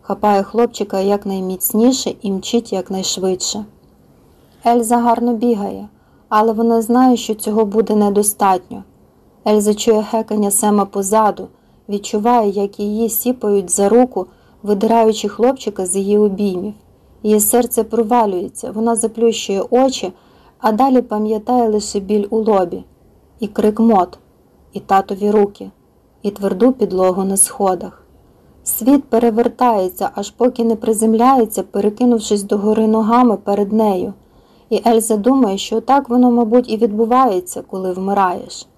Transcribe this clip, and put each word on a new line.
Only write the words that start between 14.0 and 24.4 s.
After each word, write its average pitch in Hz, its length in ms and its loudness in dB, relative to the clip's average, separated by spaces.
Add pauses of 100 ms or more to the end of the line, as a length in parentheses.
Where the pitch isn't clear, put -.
видираючи 214 680 2
хлопчика 214 580 -2
з 185 100 -4
її 196 220 0
обіймів. 202 560 -2 (480)
Її 214 180 2
серце 240 440 0
провалюється, 220 840 -2
вона 226 260 -2
заплющує 220 720 -2
очі, 254 420 0 (460)
а 214 140 0
далі 254 300 2
пам'ятає 220 680 -2
лише 208 320 -2
біль 202 300 -2
у 220 80 -2
лобі, 196 460 0 (540)
і 220 80 -6
крик 214 340 0
Мот, 208 380 2 (540)